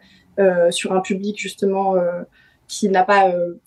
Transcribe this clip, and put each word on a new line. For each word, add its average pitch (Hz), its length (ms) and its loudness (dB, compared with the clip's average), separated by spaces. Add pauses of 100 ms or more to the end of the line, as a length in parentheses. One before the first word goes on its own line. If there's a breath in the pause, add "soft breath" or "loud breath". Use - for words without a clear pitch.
(380 soft breath)
euh, 180 320 4
sur 185 240 -6
un 185 60 2
public 202 380 -6
justement, 190 580 -2
euh, 175 260 -2 (460 soft breath)
qui 208 220 -2
n'a 185 120 4
pas, 196 280 4
euh, 175 240 -2 (120)